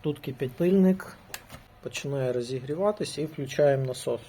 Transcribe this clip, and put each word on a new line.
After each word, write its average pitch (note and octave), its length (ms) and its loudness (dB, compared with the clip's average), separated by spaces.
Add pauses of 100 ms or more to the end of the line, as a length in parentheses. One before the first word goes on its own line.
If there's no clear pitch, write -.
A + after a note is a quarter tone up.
Тут D3 180 -4
кип'ятильник. F3+ 960 2 (640)
Починає C3 500 -4
розігріватися C#3 880 -2
і D3+ 40 0
включаємо C#3+ 640 2
насос. B2 420 -4